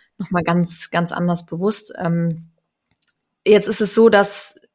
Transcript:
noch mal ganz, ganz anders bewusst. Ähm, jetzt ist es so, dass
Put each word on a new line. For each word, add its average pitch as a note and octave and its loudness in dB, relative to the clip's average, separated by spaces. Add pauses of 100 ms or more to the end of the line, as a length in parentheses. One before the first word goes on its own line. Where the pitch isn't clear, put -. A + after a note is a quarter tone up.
(180)
noch F#3+ -10
mal F3 0
ganz, E3+ -2
ganz E3+ -2
anders F3 -4
bewusst. F#3+ -6
Ähm, E3+ -4 (920)
jetzt G#3 6
ist G#3+ -4
es G#3 0
so, A3+ 8
dass G3+ 0 (200)